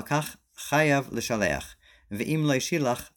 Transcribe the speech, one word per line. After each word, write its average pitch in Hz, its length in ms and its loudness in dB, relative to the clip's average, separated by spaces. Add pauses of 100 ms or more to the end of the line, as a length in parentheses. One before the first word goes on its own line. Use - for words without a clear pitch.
כך, 147 300 -2 (200)
חייב 143 560 2
לשלח, 104 640 -2 (340)
ואם 117 360 0
לא 139 120 2
שילח, 131 580 0